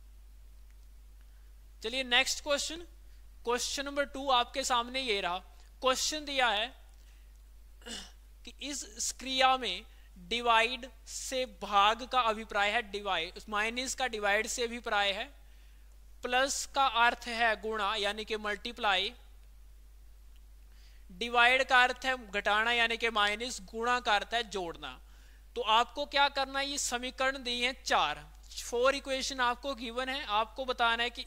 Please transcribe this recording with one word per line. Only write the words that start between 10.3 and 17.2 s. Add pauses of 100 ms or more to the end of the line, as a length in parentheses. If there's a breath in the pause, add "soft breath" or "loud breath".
से (160)
भाग
का
अभिप्राय
है (100)
डिवाइड, (100)
माइनस
का
डिवाइड
से
अभिप्राय
है, (960 soft breath)
प्लस (100)
का (180)
अर्थ